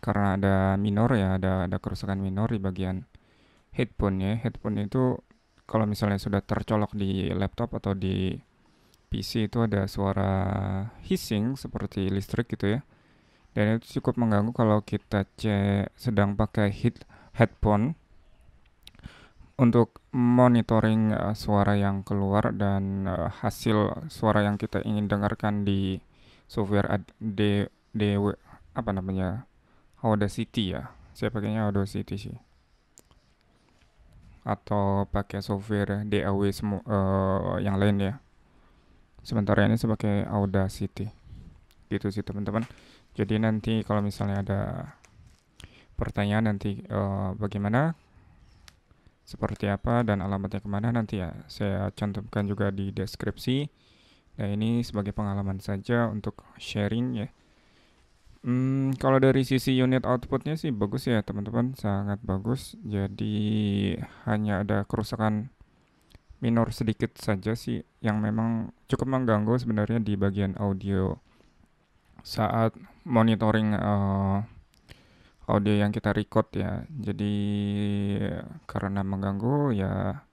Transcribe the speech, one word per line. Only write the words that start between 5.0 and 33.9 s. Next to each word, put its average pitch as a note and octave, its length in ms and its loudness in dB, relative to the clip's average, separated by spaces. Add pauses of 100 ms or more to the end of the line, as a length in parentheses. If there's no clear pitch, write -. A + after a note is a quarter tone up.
kalau A2 240 0
misalnya G2+ 320 2
sudah G2+ 240 0
tercolok G#2 560 0
di G2 320 0
laptop G#2+ 480 -4
atau G2+ 160 -2
di F#2+ 400 0 (720)
P - 160 -6
C A2 240 -2
itu A#2 160 0
ada G2+ 240 2
suara F#2+ 960 0 (240)
hissing A#2+ 480 0
seperti - 560 -4
listrik - 480 -2
gitu G2+ 160 2
ya. C3+ 60 -2 (760)
Dan G#2+ 240 2
itu - 240 -6
cukup D3 160 0
mengganggu A2 320 4
kalau G#2+ 320 4
kita - 400 -2 (160)
ce-, G2+ 560 2
sedang G2+ 400 2
pakai G#2 400 2
heat-, - 320 -2 (320)
headphone A2+ 560 4 (1700)
untuk A#2+ 500 6
monitoring, A2+ 1040 4
eh, G#2 240 -2
suara G2+ 400 2
yang G2 240 0
keluar G2+ 540 0
dan, G2 500 0
eh, F2+ 240 -2
hasil G#2+ 800 0
suara G#2+ 320 2
yang G#2 160 0
kita G#2+ 240 -4
ingin G#2+ 240 -2
dengarkan G#2 560 0
di G2 380 0 (480)
software G2+ 400 0
ad-, G2+ 320 -2
D-, G2+ 480 2 (260)
D G#2 240 2
W, G2+ 160 2 (420)
apa A2+ 160 -4
namanya, F#2+ 560 -2 (540)
Audacity G#2+ 720 0
ya. - 140 -10 (240)
Saya - 160 -2
pakainya G#2+ 380 -2
Audacity G2+ 500 -2
sih. G2+ 180 -12 (2000)